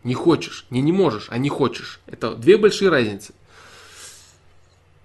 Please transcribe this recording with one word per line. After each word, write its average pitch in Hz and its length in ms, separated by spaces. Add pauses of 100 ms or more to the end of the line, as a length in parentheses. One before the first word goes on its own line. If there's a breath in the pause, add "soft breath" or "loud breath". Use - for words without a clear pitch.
Не 123 100
хочешь, - 560
не, 123 120
не 151 100
можешь, 156 380
а 117 100
не 143 100
хочешь. - 560
Это - 300
две 147 220
большие 196 320
разницы. 113 440 (1700 loud breath)